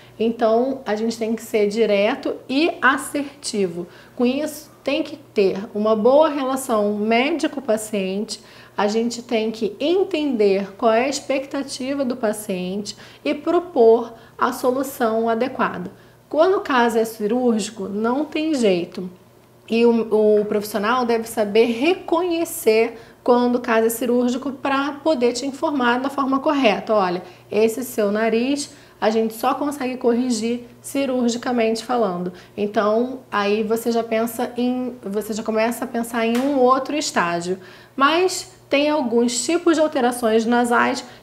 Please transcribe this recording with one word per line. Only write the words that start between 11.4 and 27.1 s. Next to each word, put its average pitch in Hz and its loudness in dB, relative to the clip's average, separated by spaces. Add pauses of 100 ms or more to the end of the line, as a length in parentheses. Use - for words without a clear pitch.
do 247 -4
paciente 202 -6 (280)
e 285 0
propor 254 2 (220)
a 247 0
solução 247 0
adequada. 226 -2 (360)
Quando 359 4
o 403 -2
caso 240 2
é 220 4
cirúrgico, 214 -2
não 233 -2
tem 311 -2
jeito. 185 0 (640)
E 233 4
o, 214 4
o 208 0
profissional 214 0
deve 226 0
saber 220 2
reconhecer 330 0 (240)
quando 247 2
o 240 -2
caso 226 2
é - -2
cirúrgico 247 -2
pra 277 -2 (120)
poder 240 2
te - -6
informar 254 0
da 269 -2
forma 269 -2
correta. 247 2
"Olha, 180 0 (280)